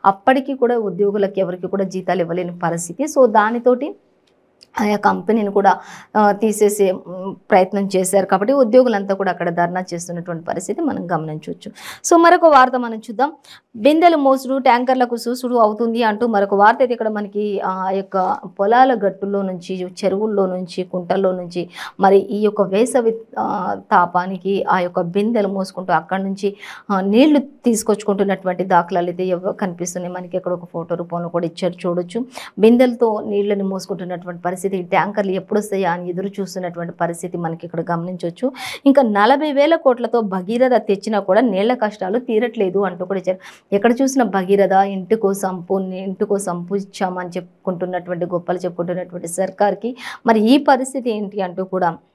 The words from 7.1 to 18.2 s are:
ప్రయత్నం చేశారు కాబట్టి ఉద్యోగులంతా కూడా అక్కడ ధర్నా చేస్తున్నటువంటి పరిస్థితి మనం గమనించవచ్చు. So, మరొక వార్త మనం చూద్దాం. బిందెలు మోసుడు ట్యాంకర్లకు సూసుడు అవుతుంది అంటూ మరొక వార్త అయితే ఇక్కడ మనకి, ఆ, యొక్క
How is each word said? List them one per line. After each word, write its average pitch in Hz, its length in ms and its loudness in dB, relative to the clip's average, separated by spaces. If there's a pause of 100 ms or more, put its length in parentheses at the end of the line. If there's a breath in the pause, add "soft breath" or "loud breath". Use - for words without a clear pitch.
ప్రయత్నం 196 460 2
చేశారు 185 300 2
కాబట్టి 190 260 2
ఉద్యోగులంతా 226 600 4
కూడా 190 160 -2
అక్కడ 175 180 -4
ధర్నా 175 360 -2 (100)
చేస్తున్నటువంటి 170 500 -10
పరిస్థితి 214 360 -6
మనం 196 320 -4
గమనించవచ్చు. 160 600 -8 (320 loud breath)
So, 349 120 6
మరొక 339 280 6
వార్త 254 320 6
మనం 233 200 -4
చూద్దాం. 240 360 -2 (440 loud breath)
బిందెలు 320 400 6
మోసుడు 269 420 0
ట్యాంకర్లకు 247 580 2
సూసుడు 247 380 -4
అవుతుంది 226 480 2
అంటూ 214 240 0
మరొక 202 280 0
వార్త 214 260 6
అయితే 247 120 2
ఇక్కడ 220 160 -4
మనకి, 208 520 -4
ఆ, 185 300 -4
యొక్క 196 480 -2 (200)